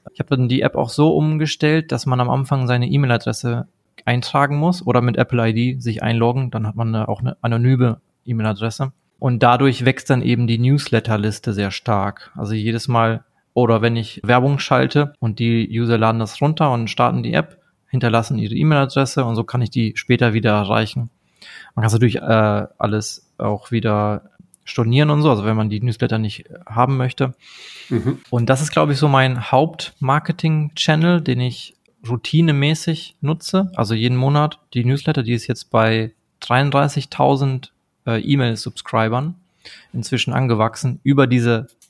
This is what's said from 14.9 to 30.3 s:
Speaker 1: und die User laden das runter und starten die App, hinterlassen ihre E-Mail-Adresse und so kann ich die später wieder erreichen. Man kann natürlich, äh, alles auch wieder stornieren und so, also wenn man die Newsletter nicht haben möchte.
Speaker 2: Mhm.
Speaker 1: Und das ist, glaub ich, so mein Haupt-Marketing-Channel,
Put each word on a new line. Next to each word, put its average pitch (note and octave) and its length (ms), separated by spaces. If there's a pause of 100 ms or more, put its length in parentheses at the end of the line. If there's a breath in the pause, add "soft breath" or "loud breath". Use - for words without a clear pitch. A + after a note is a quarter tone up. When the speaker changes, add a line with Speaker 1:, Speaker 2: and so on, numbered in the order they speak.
Speaker 1:
und A2 200
die A#2 300 (100)
User A#2 200
laden A2+ 220
das A2 200
runter D3+ 320
und A#2 160
starten A#2+ 340
die A2+ 120
App, - 240 (280)
hinterlassen A#2 520
ihre G#2+ 160
E-Mail-Adresse C#3 720
und A2+ 100
so A2+ 80
kann B2 180
ich G#2+ 80
die A2+ 240
später A#2+ 380
wieder A2 200
erreichen. G#2+ 580 (640 loud breath)
Man A2 80
kann G#2+ 100
natürlich, A2+ 240
äh, G#2+ 500 (120)
alles G#2+ 600
auch G#2 320
wieder G#2+ 600 (340)
stornieren B2+ 460
und D3 120
so, D#3 80
also G2+ 140
wenn A2 120
man G#2+ 140
die G#2+ 100
Newsletter A2+ 380
nicht A2 280 (200)
haben B2 300
möchte. B2+ 380 (560 loud breath)
Speaker 2:
Mhm. A2+ 280 (120)
Speaker 1:
Und A#2+ 200
das C3+ 120
ist, D3+ 100
glaub D#3 180
ich, C3+ 80
so D3+ 100
mein C3 440
Haupt-Marketing-Channel, D#3 1700